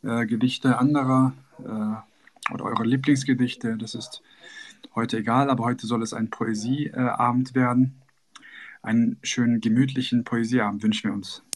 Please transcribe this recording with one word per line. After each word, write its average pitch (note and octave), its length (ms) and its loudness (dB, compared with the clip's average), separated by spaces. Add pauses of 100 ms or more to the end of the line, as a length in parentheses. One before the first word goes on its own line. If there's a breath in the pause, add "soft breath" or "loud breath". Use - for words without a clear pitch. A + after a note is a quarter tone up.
äh, A#2 240 -2
Gedichte B2+ 500 2
anderer, C3 560 4 (300)
äh, - 880 -8
oder - 100 -8
eure A2+ 200 -4
Lieblingsgedichte, B2+ 920 0
das G#2+ 180 -10
ist - 260 -14 (720 loud breath)
heute A2+ 240 -2
egal, A#2+ 320 2
aber B2 140 0
heute A#2+ 240 -2
soll A2+ 160 0
es G#2+ 100 -6
ein A2+ 160 -4
Poesie-, A#2 640 -4
äh, B2+ 60 -6
Abend B2 560 0
werden. B2+ 480 2 (800 loud breath)
Einen A2+ 400 2
schönen, A#2 380 0
gemütlichen B2 640 2
Poesieabend A2 600 0
wünschen G#2+ 260 0
wir G2+ 60 -4
uns. - 260 -10 (140)